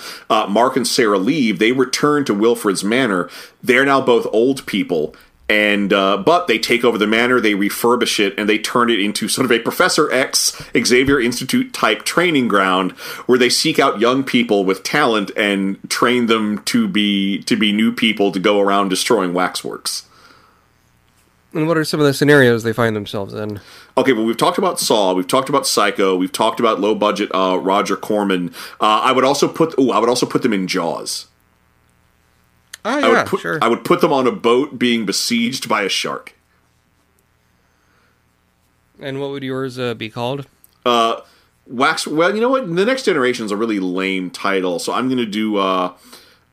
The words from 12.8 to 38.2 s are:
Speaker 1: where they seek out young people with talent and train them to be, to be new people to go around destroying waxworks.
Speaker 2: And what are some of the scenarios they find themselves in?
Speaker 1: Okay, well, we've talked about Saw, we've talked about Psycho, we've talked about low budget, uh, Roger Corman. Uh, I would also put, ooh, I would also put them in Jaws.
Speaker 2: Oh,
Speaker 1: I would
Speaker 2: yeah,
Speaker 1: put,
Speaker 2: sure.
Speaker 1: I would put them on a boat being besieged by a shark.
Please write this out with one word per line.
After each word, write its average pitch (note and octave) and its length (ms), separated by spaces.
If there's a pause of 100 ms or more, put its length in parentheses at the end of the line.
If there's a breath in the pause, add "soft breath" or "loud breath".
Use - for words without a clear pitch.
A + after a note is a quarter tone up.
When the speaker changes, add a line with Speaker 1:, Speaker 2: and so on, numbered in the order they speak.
Speaker 1:
where B2+ 100
they B2 120
seek - 280
out C3+ 220
young B2+ 240
people A#2 400
with F#2+ 200
talent A#2 520
and G2 420 (120)
train B2 380
them G#2+ 360
to A#2 240
be, G2 560
to A#2+ 140
be G#2 160
new A2 180
people G#2+ 400
to F#2+ 80
go G2+ 220
around G2+ 260
destroying F#2 460
waxworks. - 760 (1500 soft breath)
Speaker 2:
And D#3 140
what E3 100
are D#3 80
some D#3 140
of D3 60
the C#3 80
scenarios C3+ 500
they A2+ 100
find A2+ 220
themselves G#2 380
in? G#2+ 260 (380 loud breath)
Speaker 1:
Okay, C3 160
well, A2 120
we've A2+ 120
talked E3+ 200
about F#3+ 220
Saw, G2+ 340
we've F#2 140
talked C3 220
about C3+ 180
Psycho, G2+ 480
we've F#2 160
talked A2+ 300
about A2 180
low G#2 160
budget, G2+ 400
uh, F#2 260
Roger F#2+ 360
Corman. G2 560 (260 loud breath)
Uh, A2 240
I C3 80
would C3 140
also C#3+ 240
put, - 280
ooh, C3 140
I G2+ 80
would A2+ 100
also B2 160
put - 160
them A#2 120
in F#2+ 140
Jaws. E2+ 600 (1600)
Speaker 2:
Oh, G3+ 40
Speaker 1:
I C#4 180
would A3+ 60
Speaker 2:
yeah, G3 100
Speaker 1:
put, A2 160
Speaker 2:
sure. E2 220
Speaker 1:
I A2+ 80
would A2+ 160
put E3+ 160
them E3 100
on C3 160
a A2+ 60
boat A#2+ 440
being A#2 280
besieged A#2 640
by G#2+ 140
a F#2+ 40
shark. - 480 (2750)